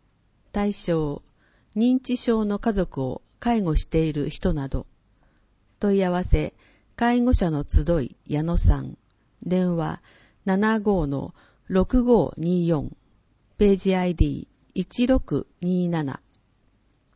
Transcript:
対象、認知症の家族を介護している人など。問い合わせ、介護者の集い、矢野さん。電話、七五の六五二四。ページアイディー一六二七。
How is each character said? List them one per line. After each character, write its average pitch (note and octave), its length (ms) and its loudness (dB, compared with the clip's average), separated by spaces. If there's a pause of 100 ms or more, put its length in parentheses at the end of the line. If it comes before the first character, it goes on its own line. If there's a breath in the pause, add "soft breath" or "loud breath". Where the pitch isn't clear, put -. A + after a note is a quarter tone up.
(520)
対 G3+ 220 -2
象、 D#3 480 -4 (540)
認 B3 240 2
知 B3 180 -4
症 A3 260 0
の G3+ 160 -2
家 A3+ 140 -2
族 F3 300 -2
を - 180 -6 (180)
介 A#3 220 0
護 D#3+ 140 0
し - 100 2
て D#3+ 200 0
い D3+ 80 -2
る D3 160 -4
人 F3+ 240 -2
な C#3 140 -4
ど。 - 180 -6 (920)
問 G3+ 180 2
い G3 60 2
合 F3+ 80 0
わ F3+ 120 0
せ、 D#3 300 2 (420 soft breath)
介 A#3+ 260 2
護 B3 120 2
者 F3 180 0
の D3 120 -2
集 D3 380 2
い、 - 140 -8 (120)
矢 D3 160 -2
野 E3+ 140 0
さ C#3+ 240 4
ん。 C3 160 -12 (460)
電 F3+ 320 0
話、 D#3+ 260 -6 (440 soft breath)
七 G#3+ 340 0
五 G3 280 0
の C#3 260 -6 (340 soft breath)
六 F#3 360 2
五 A#3 340 4
二 E3+ 300 0
四。 D3+ 280 -2 (640)
ペ G3+ 160 4
ー - 40 4
ジ F#3+ 180 0
ア F3+ 100 0
イ F3 100 -2
デ D#3 100 2
ィ C#3+ 160 -4
ー - 60 -18 (260)
一 A#3 340 -2
六 B3+ 400 0 (140)
二 F3+ 260 0
七。 D#3 340 -4 (960)